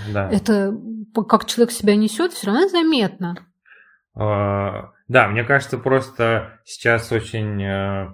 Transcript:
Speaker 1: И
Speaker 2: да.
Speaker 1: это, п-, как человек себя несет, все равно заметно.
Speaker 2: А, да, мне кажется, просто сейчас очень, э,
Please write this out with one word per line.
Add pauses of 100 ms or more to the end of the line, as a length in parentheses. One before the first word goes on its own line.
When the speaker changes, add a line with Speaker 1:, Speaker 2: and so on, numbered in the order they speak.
Speaker 1:
И
Speaker 2:
да.
Speaker 1:
это, (400)
п-,
как
человек
себя
несет,
все
равно
заметно. (800)
Speaker 2:
А, (160)
да,
мне
кажется,
просто
сейчас
очень,
э,